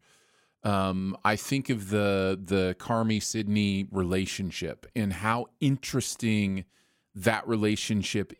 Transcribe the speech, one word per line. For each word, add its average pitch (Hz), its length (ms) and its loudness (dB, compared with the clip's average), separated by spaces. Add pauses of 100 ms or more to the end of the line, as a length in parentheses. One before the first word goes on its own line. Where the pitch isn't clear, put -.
(640)
Um, 95 640 0
I 107 120 2
think 139 340 -2
of 104 180 -2
the, 98 540 2
the 92 360 2
Carmy 113 440 0
Sydney 101 680 0
relationship 92 1040 -2
and 104 180 0
how 110 340 0 (120)
interesting 110 1080 0 (480)
that 101 340 0
relationship 107 920 0